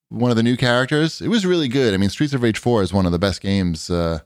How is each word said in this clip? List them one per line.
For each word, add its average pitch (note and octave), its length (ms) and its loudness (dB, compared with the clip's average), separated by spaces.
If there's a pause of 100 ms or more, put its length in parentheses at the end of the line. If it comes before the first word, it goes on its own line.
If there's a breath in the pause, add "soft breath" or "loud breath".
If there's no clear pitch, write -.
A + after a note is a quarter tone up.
(100)
one A#2 200 0
of A#2 60 2
the A2+ 60 4
new A#2+ 140 2
characters. C3 640 0
It G2 80 -4
was G#3+ 160 0
really F3 240 0
good. B2 240 2
I F#2+ 40 2
mean, G2 140 2
Streets D3 220 -2
of C3 100 0
Rage A2+ 160 2
four A#2+ 240 2
is F2+ 100 -2
one G2 140 2
of E2+ 60 0
the F2 60 0
best F#2+ 220 -2
games. F#2+ 500 -2
Uh, E2+ 360 -2